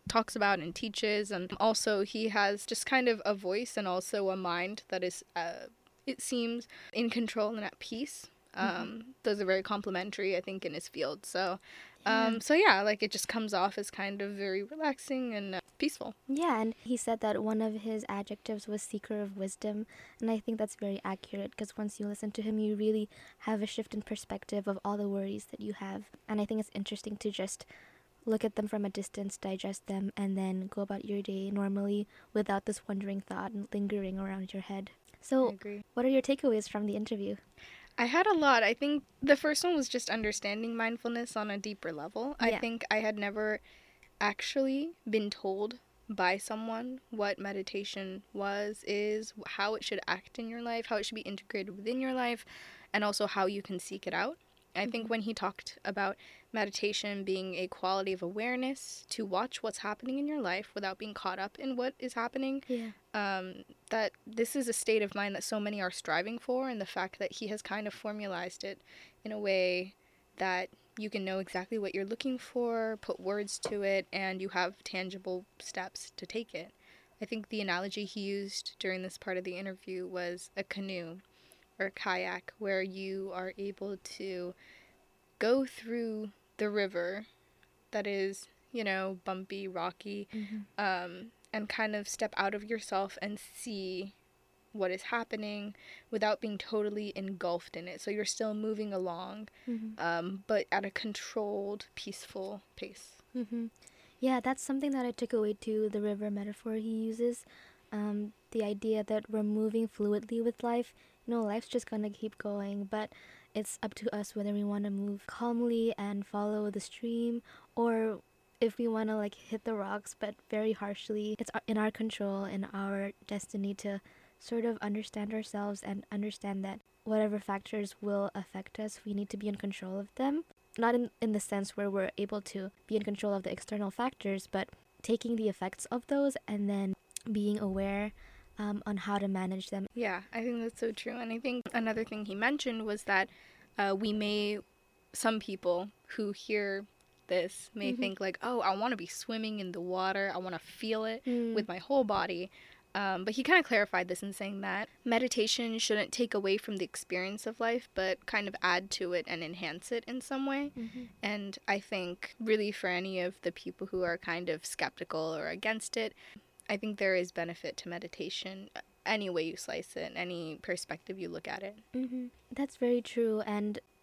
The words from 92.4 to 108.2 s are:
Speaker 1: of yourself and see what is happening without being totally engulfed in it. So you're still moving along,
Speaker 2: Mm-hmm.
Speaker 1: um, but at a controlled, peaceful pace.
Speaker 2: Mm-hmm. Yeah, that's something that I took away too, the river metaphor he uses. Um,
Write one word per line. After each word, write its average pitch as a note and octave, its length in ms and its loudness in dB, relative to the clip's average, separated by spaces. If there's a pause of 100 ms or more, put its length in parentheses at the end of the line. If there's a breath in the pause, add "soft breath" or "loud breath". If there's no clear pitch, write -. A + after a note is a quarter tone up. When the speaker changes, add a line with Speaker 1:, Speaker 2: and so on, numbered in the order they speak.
Speaker 1:
of G#3 100 -4
yourself G3+ 580 0
and G#3 180 -4 (140)
see G3 580 -4 (600)
what F#3+ 200 2
is F#3 120 -4
happening G#3 720 -4 (380 loud breath)
without G#3+ 280 4
being G#3 180 -2
totally G#3 580 0
engulfed F3+ 600 -2
in E3+ 120 -8
it. D3 140 -10
So G3+ 80 -2
you're G#3 160 0
still A3 260 0
moving G#3+ 400 -2
along, F#3 560 -4 (180 loud breath)
Speaker 2:
Mm-hmm. A3 320 -4
Speaker 1:
um, E3+ 480 0
but G#3+ 240 4
at G3 140 2
a G3 60 -2
controlled, G#3 1040 -4
peaceful G3 640 -8 (160)
pace. - 400 -12 (180)
Speaker 2:
Mm-hmm. A#3 320 -2 (540 loud breath)
Yeah, C4 200 4
that's B3+ 220 0
something C#4 300 0
that B3+ 140 2
I A#3+ 60 0
took A#3 200 -2
away G#3+ 220 2
too, G#3+ 340 2
the G#3 140 0
river G#3 280 0
metaphor G#3 440 -4
he A3 160 -2 (160)
uses. A#3 400 0 (440 loud breath)
Um, G#3 440 -2 (180)